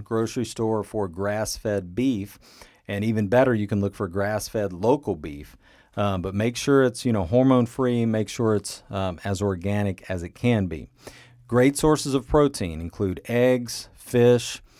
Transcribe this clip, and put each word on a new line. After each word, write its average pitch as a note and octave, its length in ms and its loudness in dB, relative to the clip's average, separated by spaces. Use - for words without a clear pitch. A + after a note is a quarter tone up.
grocery A2+ 420 -2
store A2 380 -2
for G2+ 240 -4
grass-fed G2+ 880 -4
beef, A#2 440 -2
and G2+ 160 -4
even A2 240 0
better, B2 260 4
you G#2 140 0
can G2+ 140 0
look G2 120 0
for G2+ 140 -4
grass-fed G2+ 640 -4
local G#2 420 0
beef. D2 400 -12
Um, G2+ 240 -2
but F#2+ 120 -6
make A2+ 220 -2
sure C#3 280 4
it's, B2 220 0
you A#2+ 80 2
know, G2 120 0
hormone-free, B2 800 2
make A2 240 0
sure A2 260 0
it's, - 340 -6
um, F#2+ 340 -4
as G2 180 -2
organic G2+ 680 -2
as F2+ 140 -6
it F2 120 -12
can A2+ 320 2
be. E2 220 -10
Great C3 300 4
sources D3+ 360 2
of C3+ 140 -2
protein G#2 540 0
include F2+ 460 -4
eggs, B2 680 0
fish, A#2+ 680 2